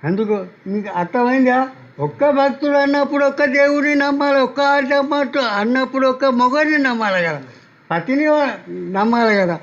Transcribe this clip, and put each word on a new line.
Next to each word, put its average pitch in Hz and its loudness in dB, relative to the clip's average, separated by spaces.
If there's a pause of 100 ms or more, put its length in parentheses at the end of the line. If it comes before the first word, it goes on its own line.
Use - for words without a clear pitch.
అందుకు 208 0 (340)
మీకు 202 -6 (100)
అర్థమైందా? 247 2 (480)
ఒక్క 277 0
భక్తుడు 285 0
అన్నప్పుడు 285 0
ఒక్క 285 -2 (140)
దేవుడిని 285 2
నమ్మాలి, 285 0
ఒక్క 254 -6
ఆడ 277 2 (100)
అన్నట్టు 285 -2 (200)
అన్నప్పుడు 254 0
ఒక్క 262 -4 (160)
మొగడిని 294 2
నమ్మాలి 214 -2
కదా, 147 -6 (480)
పతిని 254 -2
వా-, 269 0 (380)
నమ్మాలి 226 2
కదా. 170 -2